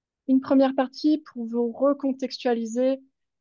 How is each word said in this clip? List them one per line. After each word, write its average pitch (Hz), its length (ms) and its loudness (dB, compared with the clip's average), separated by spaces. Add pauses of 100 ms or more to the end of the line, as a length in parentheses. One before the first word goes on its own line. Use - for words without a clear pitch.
(260)
Une 262 140 4
première 269 340 4
partie 302 440 0
pour 247 260 -10
vous 233 260 -2
recontextualiser 262 1300 -2 (380)